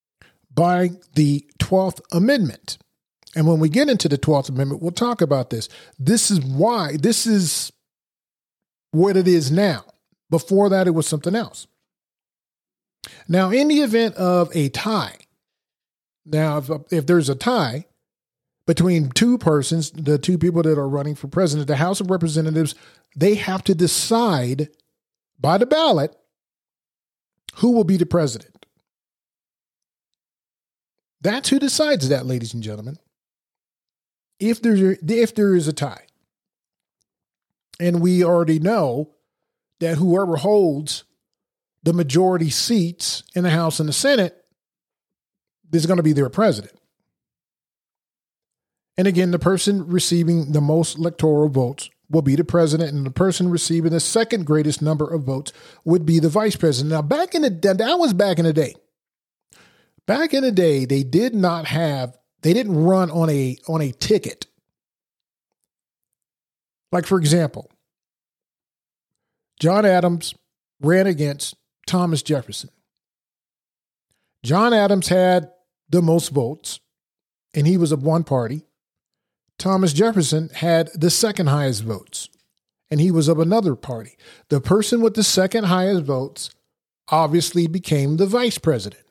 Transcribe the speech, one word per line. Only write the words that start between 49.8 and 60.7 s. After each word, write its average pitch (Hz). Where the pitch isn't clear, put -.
receiving 170
the 147
most 156
electoral 156
votes 131
will 160
be 135
the 165
president, 160
and 143
the 135
person 180
receiving 165
the 165
second 226
greatest 151
number 151
of 151
votes 135
would 165
be 165
the 160
vice 214
president. 147
Now, 156
back 294
in 320
the, 262
that 196
was 294
back 190
in 170
the 165
day. 147
Back 294
in 269
the 254
day, 156